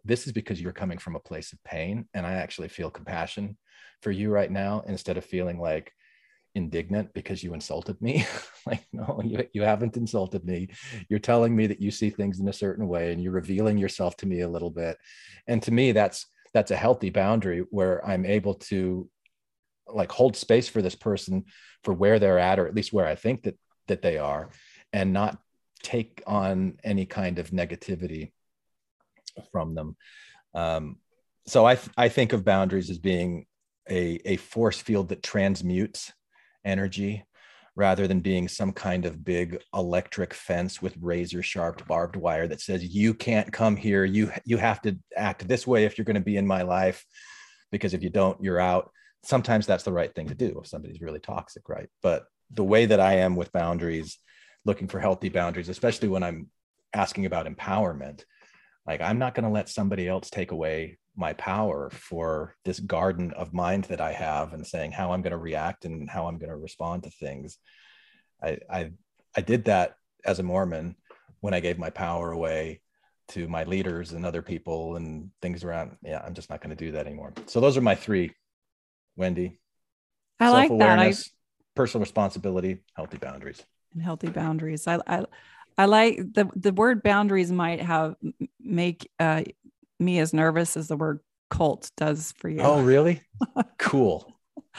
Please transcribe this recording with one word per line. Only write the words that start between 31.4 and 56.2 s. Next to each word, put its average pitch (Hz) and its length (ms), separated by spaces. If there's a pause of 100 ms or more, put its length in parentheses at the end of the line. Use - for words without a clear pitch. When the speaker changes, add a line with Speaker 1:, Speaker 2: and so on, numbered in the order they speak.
Speaker 1:
so 117 200
I, 123 80
th-, - 240
I 120 100
think 117 240
of 101 140
boundaries 95 420
as 87 80
being 87 480 (460)
a, 87 340
a 92 120
force 113 440
field 98 300
that 95 120
transmutes 98 920 (500)
energy 98 600 (520)
rather 98 300
than 92 140
being 90 260
some 95 260
kind 90 320
of 80 200
big 87 340 (160)
electric 90 580
fence 90 480
with 90 200
razor 87 420
sharp 85 460
barbed 85 280
wire 82 300
that 78 140
says, 92 240
"You 104 300
can't 110 380
come 110 240
here. 98 280
You, 104 260 (140)
you 117 140
have 110 240
to 98 140 (200)
act 95 320
this 123 180
way 117 180
if 101 140
you're 110 60
gonna 104 160
be 101 160
in 98 100
my 95 160
life, 90 420 (680)
because 101 220
if 90 80
you 87 80
don't, 95 320
you're 90 180
out." 90 300 (340)
Sometimes 117 420
that's - 180
the 98 80
right 85 220
thing 76 140
to - 60
do 98 280
if - 60
somebody's 80 320
really 78 200
toxic, - 480
right? - 200 (140)
But 87 240 (260)
the 107 120
way 110 220
that 104 140
I 95 140
am 92 220
with 85 160
boundaries, 85 640 (480)
looking 98 200
for 92 140
healthy 92 300
boundaries, 87 400
especially 113 380
when 95 140